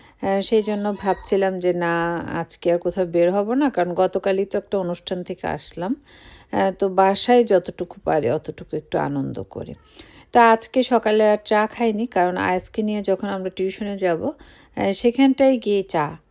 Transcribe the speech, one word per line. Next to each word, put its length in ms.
আহ, 200
সেই 220
জন্য 360
ভাবছিলাম 600
যে 140
না, 440
আজকে 560
আর 40
কোথাও 280
বের 260
হব 220
না, 160
কারণ 240
গতকালই 520
তো 120
একটা 200
অনুষ্ঠান 460
থেকে 240
আসলাম। 480
আহ, 280
তো 100
বাসায় 540
যতটুকু 600
পারি 280
অতটুকু 460
একটু 200
আনন্দ 460
করি। 300
তো 60
আজকে 440
সকালে 460
আর 160
চা 220
খাইনি, 380
কারণ 320
আয়াসকে 440
নিয়ে 200
যখন 260
আমরা 220
টিউশনে 480
যাব, 280
আহ, 640
সেখানটায় 680
গিয়ে 260
চা 340